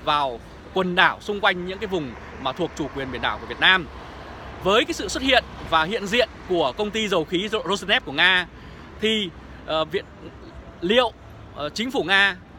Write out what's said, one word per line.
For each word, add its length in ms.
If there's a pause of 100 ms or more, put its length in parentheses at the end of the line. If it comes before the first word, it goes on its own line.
vào 360 (340)
quần 220
đảo 260
xung 200
quanh 240
những 140
cái 80
vùng 240 (300)
mà 100
thuộc 260
chủ 180
quyền 160
biển 100
đảo 200
của 40
Việt 140
Nam. 280 (760)
Với 220
cái 80
sự 140
xuất 160
hiện 200 (260)
và 140
hiện 240
diện 220 (200)
của 280
công 140
ty 160
dầu 180
khí 260
Ro-, 120
Rosneft 420
của 60
Nga 360 (540)
thì, 280 (360)
ờ, 200
Việt, 200 (760)
liệu, 300 (440)
ờ, 140
chính 220
phủ 120
Nga 320 (240)